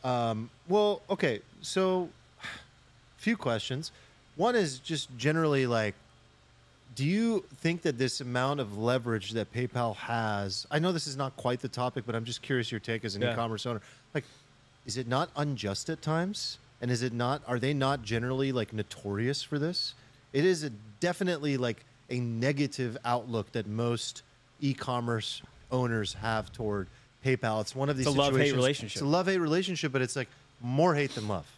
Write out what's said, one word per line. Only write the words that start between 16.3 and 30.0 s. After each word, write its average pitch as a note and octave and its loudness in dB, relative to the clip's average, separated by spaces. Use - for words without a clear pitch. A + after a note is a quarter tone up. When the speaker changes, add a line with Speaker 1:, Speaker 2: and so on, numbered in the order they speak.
Speaker 1:
And A#2+ -2
is A#2 0
it B2 -2
not, B2 0
are B2 0
they C3+ 0
not C3+ 2
generally, B2 0
like, A#2 -2
notorious A2 -4
for D3 -4
this? D#3+ -2
It C#3+ 2
is F3+ 4
a C#3 -4
definitely, E3+ 0
like, A#2+ 0
a B2 -2
negative B2+ 0
outlook A#2 0
that A2 -2
most A2+ -2
e-commerce B2 -2
owners A#2 0
have A2 -2
toward G#2 -2
PayPal. A#2 2
It's - -8
one C3+ -2
of C#3+ 0
these C3 0
Speaker 2:
It's C#3+ 2
a C3+ 6
love-hate C#3 6
Speaker 1:
situations. C3+ 2
Speaker 2:
relationship. B2+ 2
Speaker 1:
It's - -4
a C#3 0
love-hate F3+ 4
relationship, E3+ 0
but C3 2